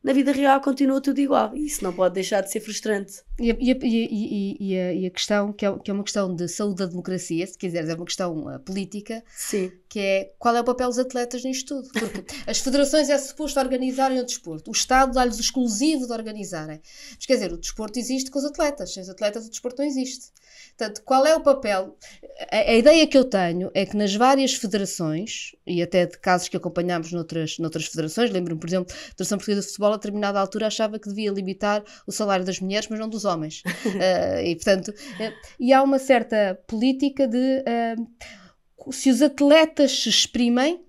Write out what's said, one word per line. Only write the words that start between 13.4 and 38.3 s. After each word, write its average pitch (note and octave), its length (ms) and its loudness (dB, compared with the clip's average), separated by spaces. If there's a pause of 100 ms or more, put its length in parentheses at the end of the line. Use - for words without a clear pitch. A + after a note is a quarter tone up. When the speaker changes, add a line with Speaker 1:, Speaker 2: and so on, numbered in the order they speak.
Speaker 2:
organizarem C4 580 0
o A#3+ 80 -4
desporto, - 440 -10
o F#3 40 -8
Estado C4 380 4
dá-lhes B3 260 0
o - 20 -8
exclusivo B3+ 640 0
de A#3+ 80 -6
organizarem. F3+ 680 -8 (340)
Mas - 100 -14
quer C4 100 4
dizer, G#3 180 -2
o E3+ 40 -8
desporto A3 400 -10
existe C4 320 -4
com C#4+ 120 -4
os C4+ 40 -4
atletas, C#4+ 480 -4
sem F#3+ 120 -12
os F3+ 40 -14
atletas G#3 380 -4
o A3 40 -20
desporto B3 320 -8
não D4 60 0
existe. C4 440 -6 (440)
Portanto, G#3+ 280 -8
qual C4 220 4
é D#4 80 6
o D#4+ 60 2
papel? G#3 560 2 (540)
A, - 60 0
a A3 180 4
ideia D4+ 320 10
que D#4 100 2
eu C4 80 8
tenho F#3 500 0
é F#3+ 120 2
que G#3 100 -6
nas G#3 180 0
várias C4 400 4
federações, F#3+ 1000 -4 (140)
e F3 160 0
até F3 240 2
de - 120 -14
casos F3+ 300 0
que - 80 -6
acompanhámos F3 560 -4
noutras, E3 460 -6
noutras D#3+ 280 -4
federações, D#3+ 440 -2
lembro-me, F3 300 -4
por F3 80 -10
exemplo, F3+ 240 -2
a - 180 -16
Federação G3 280 -4
Portuguesa G3+ 220 -2
de F#3+ 80 -8
Futebol, G#3 240 0
a A3 40 0
determinada G3+ 440 -2
altura, G3+ 260 -2
achava G#3+ 320 -2
que G#3+ 100 -12
devia G3+ 220 -4
limitar G3+ 520 -2 (240)
o G3 60 -8
salário G3 320 0
das F#3 160 -4
mulheres, G3+ 280 -2
mas A3 100 -8
não A3 100 -6
dos G#3+ 160 -8
homens. D#3+ 400 -4
Speaker 1:
<laughs> F3 80 -4 (300)
Speaker 2:
Eh, F3+ 480 2
e, E3+ 60 0
portanto, F#3+ 360 0 (280)
eh, G#3+ 120 -6 (280)
e B3+ 120 4
há C4+ 100 8
uma C#4 160 4
certa G#3+ 680 2
política C4+ 640 0
de, C4 380 0
eh, A#3 280 -2 (960)